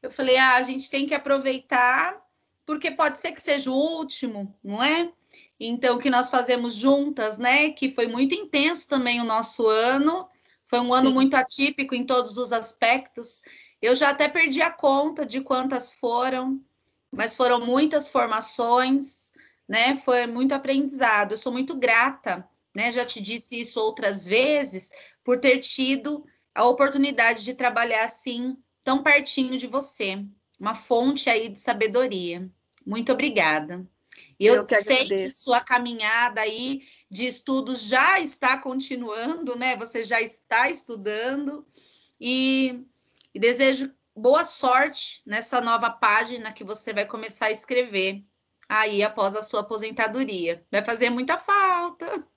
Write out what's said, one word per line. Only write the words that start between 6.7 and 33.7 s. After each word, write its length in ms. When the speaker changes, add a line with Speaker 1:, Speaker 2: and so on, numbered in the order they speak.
Speaker 1:
juntas, 640
né, 340
que 180
foi 180
muito 280
intenso 540
também 320
o 40
nosso 420
ano, 600
foi 160
um 120
ano 160
Speaker 2:
Sim. 40
Speaker 1:
muito 220
atípico 600
em 100
todos 320
os 140
aspectos. 880
Eu 140
já 140
até 180
perdi 340
a 80
conta 560
de 160
quantas 520
foram, 680
mas 240
foram 300
muitas 440
formações, 1200
né, 300
foi 300
muito 260
aprendizado. 800
Eu 60
sou 160
muito 220
grata, 720
né, 160
já 140
te 160
disse 380
isso 200
outras 460
vezes, 640
por 160
ter 200
tido 640
a 120
oportunidade 760
de 100
trabalhar 500
assim, 540
tão 180
pertinho 560
de 100
você. 560
Uma 160
fonte 540
aí 200
de 100
sabedoria. 880
Muito 260
obrigada. 760